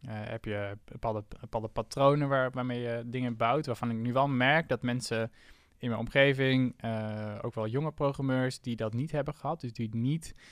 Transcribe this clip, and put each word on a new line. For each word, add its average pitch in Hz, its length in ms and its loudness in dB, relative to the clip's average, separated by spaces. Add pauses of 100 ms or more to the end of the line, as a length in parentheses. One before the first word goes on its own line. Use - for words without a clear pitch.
(240)
heb 113 220 -10
je 104 400 -6
bepaalde, 107 380 -4 (160)
bepaalde 110 280 -4
patronen 139 600 4
waar-, 131 240 2
waarmee 127 300 -4
je 117 240 -4
dingen 123 320 -2
bouwt, 123 280 2
waarvan 120 260 -2
ik 113 60 -2
nu 117 160 -2
wel 135 140 4
merk 139 420 4
dat 123 120 0
mensen 120 500 -2 (460)
in 131 120 -6
mijn 110 120 -2
omgeving, 131 760 4
eh, 107 640 -4
ook 117 140 -6
wel 110 120 -2
jonge 143 240 -2
programmeurs, 135 720 0
die 120 140 -4
dat 110 180 -2
niet 127 180 -4
hebben 147 220 -2
gehad, 156 280 -6
dus 120 120 -8
die 113 220 -4
niet 135 400 -2 (160)